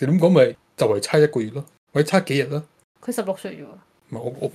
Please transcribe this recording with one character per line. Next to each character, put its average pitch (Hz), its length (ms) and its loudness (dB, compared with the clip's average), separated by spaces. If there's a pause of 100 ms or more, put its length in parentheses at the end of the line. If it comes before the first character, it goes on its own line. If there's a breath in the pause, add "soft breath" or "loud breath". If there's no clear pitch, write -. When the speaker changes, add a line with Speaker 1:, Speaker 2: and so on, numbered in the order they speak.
Speaker 1:
你 - 0 - (100)
噉 - 40 2
講 165 100 4
咪 135 240 6 (220)
就 127 100 0
係 104 140 0
差 156 180 0
一 151 80 6
個 143 140 -4
月 110 100 -6
咯， - 140 -12 (280)
或 143 100 2
者 151 60 0
差 190 120 4
幾 147 180 -2
日 139 60 0
咯。 143 180 -6 (420)
Speaker 2:
佢 247 100 -6
十 240 80 -4
六 190 140 -6
歲 190 200 -14
啫 147 60 -18
喎。 139 40 -18 (440)
Speaker 1:
唔 123 60 -10
係， - 20 -12 (220)
我， 127 140 -6